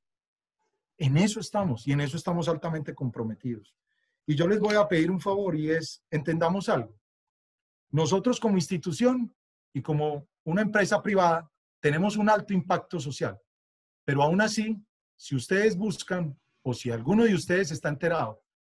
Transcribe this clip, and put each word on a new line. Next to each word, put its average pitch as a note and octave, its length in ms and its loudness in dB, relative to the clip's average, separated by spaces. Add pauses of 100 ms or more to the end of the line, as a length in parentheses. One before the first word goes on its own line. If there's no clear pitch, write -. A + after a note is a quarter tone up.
(1000)
En C#3 180 2
eso G#3 240 2
estamos F#3 460 -4
y C#3 60 0
en C#3+ 100 0
eso C#3+ 140 -4
estamos E3 320 -4
altamente D#3+ 460 -4
comprometidos. A2+ 800 -8 (520)
Y D3+ 80 0
yo D#3+ 120 2
les G#3 140 2
voy G#3 160 2
a G#3 100 6
pedir E3+ 240 2
un F#3+ 100 -2
favor G3 360 -2
y D3+ 140 -2
es, - 400 -6
entendamos E3+ 580 -2
algo. C#3+ 260 0 (960)
Nosotros F#3 480 2
como G#3 180 0
institución G#3+ 800 0 (380)
y C#3+ 80 -6
como D3+ 480 -2 (160)
una F3+ 180 0
empresa G#3 380 2
privada F3 500 2 (300)
tenemos F3 360 2
un G#3 120 2
alto G#3 240 2
impacto F3+ 480 -2
social. B2+ 380 -6 (680)
Pero C#3+ 180 2
aún E3+ 200 4
así, A3 360 -2 (380)
si - 180 -8
ustedes F#3+ 420 2
buscan F3 640 -4 (240)
o B2+ 120 -2
si A#2+ 160 -6
alguno C#3 340 2
de A3 100 4
ustedes F3 360 0
está D#3+ 180 -6
enterado D#3+ 540 -2 (240)